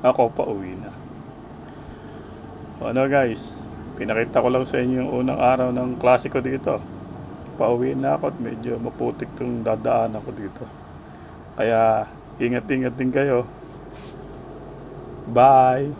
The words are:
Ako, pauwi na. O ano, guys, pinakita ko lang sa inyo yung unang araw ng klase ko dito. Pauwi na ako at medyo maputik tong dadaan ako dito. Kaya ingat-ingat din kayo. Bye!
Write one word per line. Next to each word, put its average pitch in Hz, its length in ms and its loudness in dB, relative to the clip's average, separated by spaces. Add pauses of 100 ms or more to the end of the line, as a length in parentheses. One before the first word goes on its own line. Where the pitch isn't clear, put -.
Ako, 127 240 6
pauwi 95 480 -4
na. 101 160 -12 (1900)
O 117 100 -4
ano, 131 160 4
guys, 131 480 2 (400)
pinakita 113 480 2
ko 123 80 4
lang 131 160 2
sa - 80 -2
inyo 127 240 2
yung 127 240 0
unang 131 160 0
araw 127 320 4
ng 127 240 -2
klase 123 320 4
ko 131 160 0
dito. 131 400 -2 (720)
Pauwi 120 400 2
na 135 240 0
ako 147 80 0
at - 160 -6
medyo 117 320 -4
maputik 117 640 -4
tong 120 240 -4
dadaan 113 560 0
ako 101 160 -12
dito. 101 280 -10 (920)
Kaya 113 480 4 (320)
ingat-ingat 123 560 0
din 127 160 0
kayo. 127 400 2 (1800)
Bye! 131 680 8